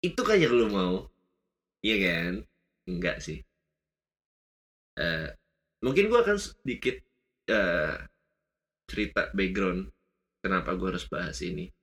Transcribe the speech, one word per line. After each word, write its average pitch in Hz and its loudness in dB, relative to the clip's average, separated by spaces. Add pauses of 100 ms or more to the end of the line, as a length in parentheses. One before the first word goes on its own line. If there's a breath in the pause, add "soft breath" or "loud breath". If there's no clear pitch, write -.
Itu 180 -2
kan 214 6
yang 151 6
lu 117 6
mau, 92 0 (720)
iya 107 2
kan? 85 0 (400)
Enggak 87 -4
sih. 78 -10 (1600)
Eh, 80 -4 (480)
mungkin 185 2
gua 240 6
akan 208 2
sedikit, - -6 (480)
eh, 87 2 (960)
cerita - -2
background 95 -2 (560)
kenapa 92 -2
gua 92 -2
harus 90 -8
bahas 82 -6
ini. 87 -8 (100)